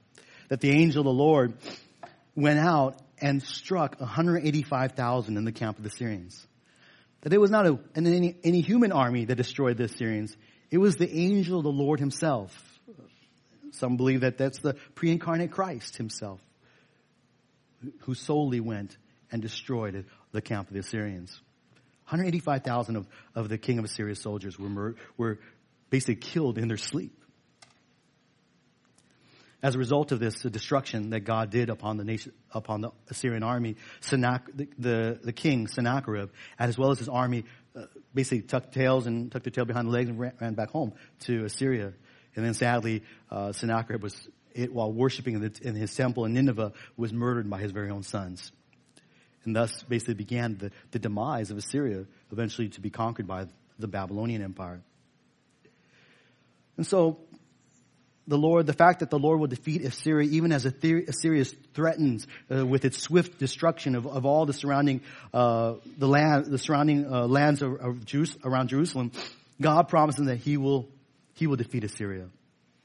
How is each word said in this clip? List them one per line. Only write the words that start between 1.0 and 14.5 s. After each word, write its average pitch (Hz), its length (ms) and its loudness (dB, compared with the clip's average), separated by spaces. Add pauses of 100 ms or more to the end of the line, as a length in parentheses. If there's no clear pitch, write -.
of 139 40 2
the 135 60 4
Lord 131 440 6 (800)
went 147 240 4
out 147 420 4 (180)
and 139 240 2
struck - 560 -2
a 127 60 -8
hundred 165 400 0
eighty-five 135 480 0
thousand 120 440 -2
in 107 60 -2
the 113 80 -2
camp 110 260 -6
of 107 60 -14
the 107 60 -8
Syrians. 101 580 -8 (760)
That 151 120 0
it 208 60 8
was 202 100 8
not 214 160 6
a, 143 140 4 (160)
an, 160 100 2
any, 175 380 4
any 175 180 6
human 214 300 4
army 123 340 2
that 123 100 0
destroyed 123 420 0
the 120 80 0
Assyrians. 110 520 -4 (320)
It 165 80 2
was 190 200 6
the 175 140 0
angel 180 460 2
of 160 60 0
the 147 80 0
Lord 143 280 2
himself. 139 560 -2 (1160)
Some 123 260 -2
believe 131 240 2
that 127 160 0
that's 139 220 -2